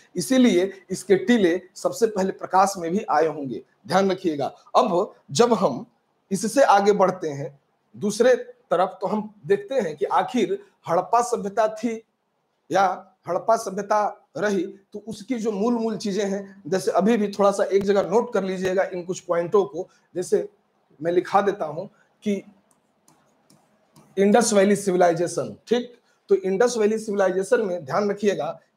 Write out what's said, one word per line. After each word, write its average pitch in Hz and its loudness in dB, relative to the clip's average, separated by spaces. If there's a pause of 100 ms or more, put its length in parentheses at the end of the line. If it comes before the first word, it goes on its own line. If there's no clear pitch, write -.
(160)
इसीलिए 196 2 (180)
इसके 190 0
टीले 190 2 (160)
सबसे 214 -2
पहले 190 -2
प्रकाश 190 2
में 165 -6
भी 208 -2
आए 151 2
होंगे, 143 -8 (240)
ध्यान 190 2
रखिएगा। 156 -4 (220)
अब 208 2 (180)
जब 233 4
हम 175 -2 (460)
इससे 220 0
आगे 202 4
बढ़ते 185 0
हैं 139 -10 (360)
दूसरे 220 2
तरफ 185 -4
तो 190 -6
हम - -6 (120)
देखते 202 -2
हैं 160 -2
कि 185 -4
आखिर 185 0 (300)
हड़प्पा 180 0
सभ्यता 208 -2
थी 226 -6 (760)
या 185 2 (440)
हड़प्पा 180 2
सभ्यता 202 -4
रही, 196 0
तो - -14
उसकी - -8
जो 220 -2
मूल 208 0
मूल 226 -2
चीजें 202 -2
हैं, 196 -8
जैसे 185 -2
अभी 202 4
भी 208 0
थोड़ा 202 2
सा 196 0
एक 196 0
जगह 190 0
नोट 233 0
कर 196 0
लीजिएगा 185 -2
इन 180 -8
कुछ 175 -8
पॉइंटों 175 0
को। 180 -10 (280)
जैसे 185 -2 (520)
मैं 165 -2
लिखा 180 2
देता 185 -2
हूं 156 -10 (380)
कि 202 -4 (1700)
इंडस 208 4
वैली 202 6
सिविलाइजेशन, 175 0 (120)
ठीक, 240 -2 (360)
तो 196 6
इंडस 190 0
वैली 214 2
सिविलाइजेशन 202 0
में 180 -4
ध्यान 196 -2
रखिएगा, 180 -2 (180)